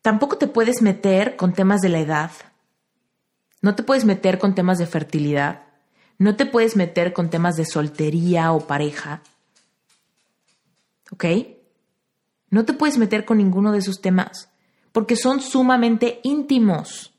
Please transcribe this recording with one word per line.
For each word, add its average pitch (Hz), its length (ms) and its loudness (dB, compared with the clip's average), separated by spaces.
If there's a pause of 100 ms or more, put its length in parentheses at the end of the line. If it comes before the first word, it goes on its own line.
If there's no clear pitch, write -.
Tampoco 233 340 0
te - 80 0
puedes 233 380 0
meter 202 540 0
con 180 160 0
temas 190 280 2
de 190 80 2
la 170 100 0
edad. 156 300 -2 (1300)
No 202 120 2
te 202 80 -4
puedes 262 240 2
meter 190 320 2
con 196 160 0
temas 185 240 0
de 175 80 -2
fertilidad. 147 800 -4 (560)
No 202 160 4
te 269 100 0
puedes 226 300 0
meter 175 380 0
con 170 180 -2
temas 170 240 0
de 160 100 -2
soltería 165 840 0
o 156 160 -2
pareja. 147 560 -6 (1900)
¿Ok? - 140 -8 (1300)
No 220 140 2
te 269 80 -2
puedes 285 260 0
meter 214 260 0
con 220 140 2
ninguno 196 320 2
de 208 80 0
esos 190 220 -6
temas - 500 -2 (400)
porque 226 240 0
son 254 260 0
sumamente 240 840 0
íntimos. 269 960 -2